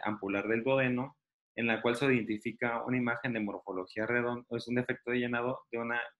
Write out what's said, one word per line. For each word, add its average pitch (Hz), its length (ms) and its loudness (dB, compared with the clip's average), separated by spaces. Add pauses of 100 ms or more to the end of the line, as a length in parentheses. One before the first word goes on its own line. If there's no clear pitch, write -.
ampular 101 420 -2
del 113 160 0
duodeno, 131 540 2 (400)
en 117 100 0
la 110 140 2
cual 120 160 2
se 143 80 0
identifica 117 800 0
una 127 100 0
imagen 120 380 0
de 110 80 0
morfología 95 640 -4
redonda, 120 460 0
es 117 180 -4
un 120 60 0
defecto 123 360 -2
de 123 80 2
llenado 123 500 -2
de 117 100 -4
una 117 200 -2 (200)